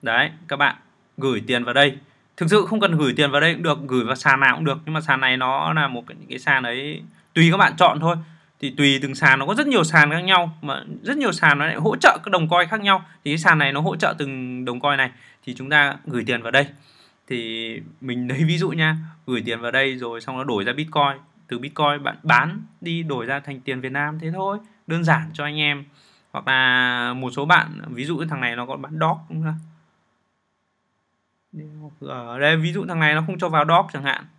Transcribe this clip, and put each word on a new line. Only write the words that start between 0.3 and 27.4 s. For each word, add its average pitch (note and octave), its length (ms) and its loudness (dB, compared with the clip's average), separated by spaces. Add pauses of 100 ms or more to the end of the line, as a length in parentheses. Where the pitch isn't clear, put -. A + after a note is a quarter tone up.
các C#3 80 -4
bạn C#3 200 2 (400)
gửi B2 300 -2
tiền A#2+ 180 0
vào A#2+ 100 -4
đây. C#3 240 4 (380)
Thực E3 140 0
sự G#3 160 4
không A3 140 -2
cần F3 180 4
gửi D3 180 2
tiền D3 140 2
vào C#3+ 100 2
đây E3 140 4
cũng - 80 -10
được, D#3 160 0 (100)
gửi B2+ 160 0
vào B2 100 -2
sàn C3+ 260 4
nào C3 160 4
cũng D#3+ 80 -6
được. C#3 200 -2
Nhưng D#3 100 -8
mà D#3 60 -2
sàn D3 200 0
này B2+ 160 2
nó C3+ 360 -2
là D3 160 0
một A#2+ 180 -8
cái, A2+ 140 -18
những G#2 80 -20
cái B2+ 100 -12
sàn C3+ 240 0
ấy, C3 400 -6 (320)
tùy E3 160 6
các F3 60 2
bạn G3 200 4
chọn D#3 240 6
thôi. E3 160 0 (440)
Thì C3+ 160 -6
tùy C#3 260 4
từng C3+ 120 -6
sàn, C3+ 240 4
nó C#3 80 -2
có G3 80 -2
rất C4+ 120 0
nhiều A#3+ 180 4
sàn D#3 260 4
khác D#3+ 100 -2
nhau, F3 420 2
mà C#3 220 -6 (180)
rất B3+ 140 -4
nhiều C4 160 0
sàn D3+ 260 4
nó D3 80 0
lại D#3+ 100 -2
hỗ G#3+ 200 0
trợ D4+ 280 6
các G#3 60 -8
đồng E3+ 180 2
coin F3 200 2
khác G#3+ 120 -4
nhau. G3 240 2 (200)
Thì C#3+ 60 -4
cái D#3 80 -2
sàn E3 200 6
này C#3 140 2
nó D3 80 -2
hỗ E3 160 -2
trợ E3 220 0
từng B2+ 460 -8
đồng B2 160 -6
coin C#3+ 160 0
này, C3 140 2 (340)
thì B2 100 -10
chúng C3 160 -10
ta C#3+ 340 2
gửi A#2+ 220 -4
tiền A#2+ 160 -2
vào A#2 80 -8
đây. C3+ 160 6 (600)
Thì A2+ 540 -8 (200)
mình B2 280 -6
lấy C3+ 160 0
ví E3 140 2
dụ F#3+ 120 -2
nha, D#3 260 0 (300)
gửi A#2+ 200 -2
tiền A#2 140 -6
vào A#2+ 100 -6
đây C3 280 0
rồi A#2 220 -10
xong C3 160 -10
nó C3 80 -6
đổi G#2+ 200 -2
ra A#2+ 80 -2
Bitcoin. D3 440 0 (320)
Từ A#2+ 100 -8
Bitcoin D3 440 -2
bạn - 200 -4
bán D3 400 2 (180)
đi E3 220 -6
đổi C3+ 240 -6
ra C3+ 140 -6
thành C#3 200 -14
tiền C3 200 -6
Việt C3 120 -10
Nam, D3 260 -4
thế D#3+ 120 -8
thôi. F#3+ 280 -4 (280)
Đơn E3 180 -2
giản D#3+ 280 2
cho D3 120 -8
anh D3+ 160 -6
em. C#3+ 240 -2 (480)
Hoặc C3+ 160 -8
là B2 680 2
một B2+ 160 -6
số C#3 140 -6